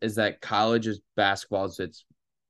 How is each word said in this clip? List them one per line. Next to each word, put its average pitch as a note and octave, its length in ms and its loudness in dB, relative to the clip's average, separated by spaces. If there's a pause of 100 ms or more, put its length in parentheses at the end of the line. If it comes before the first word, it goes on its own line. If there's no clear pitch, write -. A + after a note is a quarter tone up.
is A2 140 -2
that G#2+ 260 0
college A2+ 440 2
is G#2 160 -4 (140)
basketball, G2 500 0
is F#2 140 -8
it's, - 260 -10 (440)